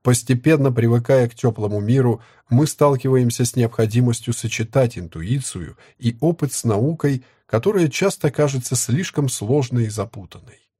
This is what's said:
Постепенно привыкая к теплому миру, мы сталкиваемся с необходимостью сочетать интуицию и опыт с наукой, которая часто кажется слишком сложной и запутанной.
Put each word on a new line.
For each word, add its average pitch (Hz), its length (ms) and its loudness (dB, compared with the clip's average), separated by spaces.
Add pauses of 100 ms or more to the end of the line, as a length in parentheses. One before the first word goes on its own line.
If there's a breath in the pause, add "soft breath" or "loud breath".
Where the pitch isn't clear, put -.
Постепенно 135 680 2
привыкая 120 560 2
к - 80 -10
теплому 104 440 -2
миру, 120 420 2 (280 soft breath)
мы 139 180 4
сталкиваемся 131 760 2
с 117 120 -4
необходимостью 117 800 0
сочетать 120 640 -2
интуицию 87 800 -8 (200 soft breath)
и 117 240 -2
опыт 156 320 -2
с - 100 -8
наукой, 127 600 0 (220 soft breath)
которая 175 440 0
часто 175 420 -2
кажется 135 460 -2
слишком 147 500 -2
сложной 123 580 -2
и 107 40 -6
запутанной. - 920 -12